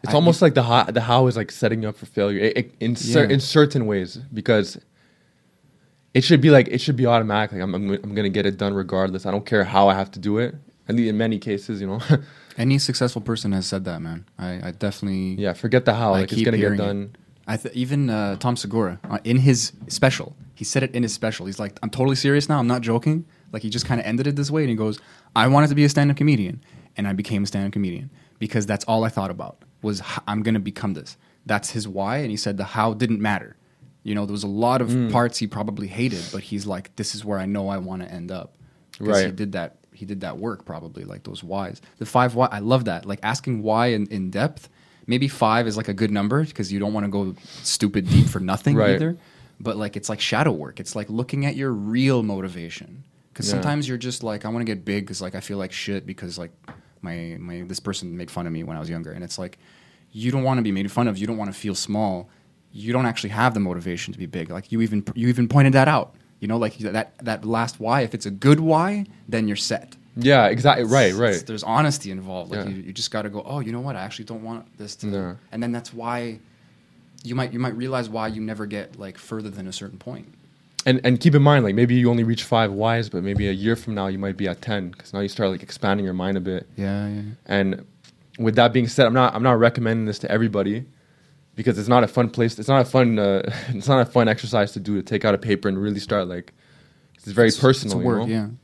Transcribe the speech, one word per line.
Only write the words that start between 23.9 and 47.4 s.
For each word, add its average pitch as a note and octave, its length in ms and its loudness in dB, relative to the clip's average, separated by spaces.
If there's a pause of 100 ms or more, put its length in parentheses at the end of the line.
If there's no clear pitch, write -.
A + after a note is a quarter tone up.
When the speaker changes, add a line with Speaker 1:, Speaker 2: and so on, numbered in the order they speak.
Speaker 2:
ended A#2+ 200 0
it C#3+ 100 0
this C#3+ 140 -2
way, D#3 120 0
and C3+ 80 0
he A2 60 0
goes, G#2+ 240 -2 (340)
"I A2+ 140 6
wanted C#3+ 200 8
to C#3+ 60 2
be D3 100 6
a C#3+ 40 6
stand-up C#3+ 300 4
comedian, B2 420 2 (360)
and G2+ 120 -4
I G2 60 -2
became G2+ 300 -2
a - 20 -2
stand-up G2 260 -4
comedian G2 380 -4 (280)
because G#2+ 280 -2
that's G#2 180 -2
all A2+ 200 2
I A2+ 40 0
thought F#2+ 220 -4
about - 320 -12 (180)
was, G2+ 200 -4
h-, - 280 -10
I'm G#2+ 140 -2
gonna A2 180 2
become G2+ 320 -6
this." D2+ 240 -12 (300)
That's G#2 240 -2
his G#2+ 180 -6
why, G2 300 -4
and C3+ 120 -4
he G#2+ 60 -6
said G2+ 220 -4
the G2 60 -6
how A2 280 -2
didn't A2 280 -2
matter. G#2 360 -2 (460)
You G#2 120 -4
know, G#2 120 -2
there G2+ 60 -8
was G#2 120 -6
a G2+ 40 -6
lot A#2+ 340 2
of A#2 80 -2
Speaker 1:
Mm. A#2+ 200 2
Speaker 2:
parts A#2+ 280 2
he A2 80 -2
probably G#2 420 -6
hated, G2 340 -4 (100)
but G2 100 -8
he's G2+ 240 -8
like, F#2+ 300 -10
"This G#2+ 180 -8
is G#2 100 -12
where G#2 140 -4
I F#2+ 80 -6
know G2+ 220 -4
I G2 100 -4
wanna F#2 260 -10
end F2 260 -14
up." - 260 -12 (420)
'Cause G#2 220 2
he F#2+ 60 2
Speaker 1:
Right. F#2 100 -6
Speaker 2:
did G2+ 160 -6
that. F2 260 -8 (160)
He G2 120 -16
did G2 160 -10
that F2 160 -10
work G#2 260 -10
probably, E2 400 -14
like, - 200 -16
those F#2+ 200 -14
whys. F#2+ 360 -8 (180)
The A2 80 -10
five B2 280 2
why, B2+ 160 2
I G#2 100 -8
love A#2+ 260 2
that. F2 180 -6
Like, G2 180 -8
asking A2+ 400 -4
why A2 260 2
in, G#2 180 -2
in F#2+ 240 -6
depth. C3 380 -4 (380)
Maybe C3 220 0
five A#2 380 2
is, G#2+ 100 -2
like, A2 120 -6
a G2+ 40 -4
good G#2 180 0
number G#2 360 0
'cause G2 260 -8
you G2+ 80 -2
don't G#2 140 -2
wanna G2+ 160 -2
go F#2+ 240 -4 (280)